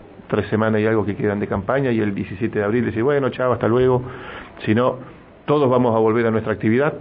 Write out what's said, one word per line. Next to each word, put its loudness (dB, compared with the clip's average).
tres -2
semanas 0
y 0
algo 0
que -4
quedan -2
de -4
campaña -2
y 0
el -2
diecisiete -4
de 0
abril 0
decir, -2
"Bueno, 0
chao, -2
hasta 0
luego", 4
sino 2
todos 2
vamos 4
a 4
volver 4
a 2
nuestra -2
actividad. 2